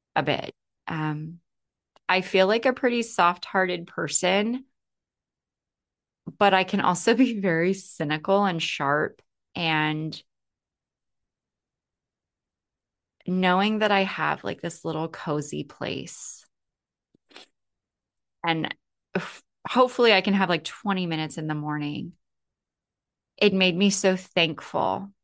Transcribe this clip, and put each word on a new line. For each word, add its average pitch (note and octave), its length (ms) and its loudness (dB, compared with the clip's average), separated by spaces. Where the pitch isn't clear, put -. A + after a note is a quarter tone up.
a D3 60 2
bit. - 320 -2
Um, D#3 500 -6
I F#3 140 2
feel F#3 240 4
like A3+ 180 2
a C4 80 4
pretty A#3+ 300 0
soft-hearted F3+ 840 0
person, G3 800 0
but G3+ 160 6
I F#3+ 100 4
can G3 160 -2
also F3+ 340 2
be A3+ 240 2
very F3+ 360 2
cynical E3 680 -2
and F3 160 -2
sharp, D3 600 -2
and D#3 680 -2
knowing F#3 540 2
that G#3+ 120 2
I G3 120 2
have, E3 380 -4
like, - 180 -8
this - 240 -8
little D#3+ 240 -4
cozy D3+ 560 -6
place - 800 -10
and D#3+ 260 -2
f-, - 260 -8
hopefully B3 440 4
I F#3+ 80 6
can G3 140 2
have, F#3+ 140 2
like, E3 160 0
twenty F#3 420 -4
minutes D#3+ 300 -4
in D#3 120 -6
the D3+ 60 -2
morning, D3 580 -6
it G3+ 160 4
made F#3 240 2
me G3+ 140 4
so F#3+ 260 2
thankful. F3 920 -2